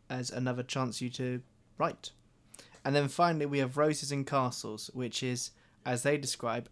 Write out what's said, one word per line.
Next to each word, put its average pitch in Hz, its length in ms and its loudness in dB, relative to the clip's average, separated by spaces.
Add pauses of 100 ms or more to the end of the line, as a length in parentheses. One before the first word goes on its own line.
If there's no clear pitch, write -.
as 127 200 -4
another 123 340 0
chance 127 340 -2
for 127 80 -4
you 123 40 -4
to 127 320 -4 (360)
write. - 340 -2 (720)
And 139 100 2
then 143 140 6
finally, 160 380 4
we 143 140 2
have 131 180 0
Roses 147 340 2
and 139 160 0
Castles, 127 640 0
which 127 300 -4
is, 123 280 -2 (340)
as 123 180 0
they 147 140 4
describe, 120 540 -4